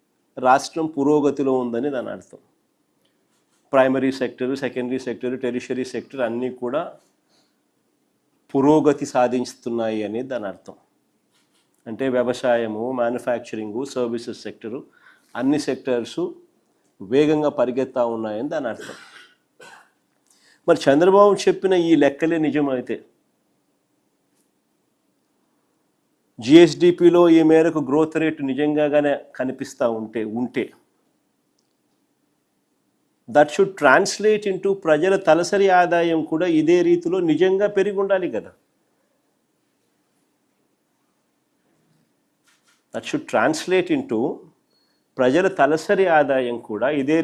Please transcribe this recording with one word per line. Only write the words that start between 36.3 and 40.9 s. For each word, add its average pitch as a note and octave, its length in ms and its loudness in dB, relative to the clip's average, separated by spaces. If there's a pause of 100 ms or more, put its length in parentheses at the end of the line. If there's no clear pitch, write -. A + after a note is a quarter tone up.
కూడా D#3+ 160 -2 (120)
ఇదే D#3 160 4 (120)
రీతిలో F3 300 0 (120)
నిజంగా F#3 380 2 (100)
పెరిగి F#3+ 260 0
ఉండాలి F#3+ 320 0
కదా. F#2+ 160 -10 (4000)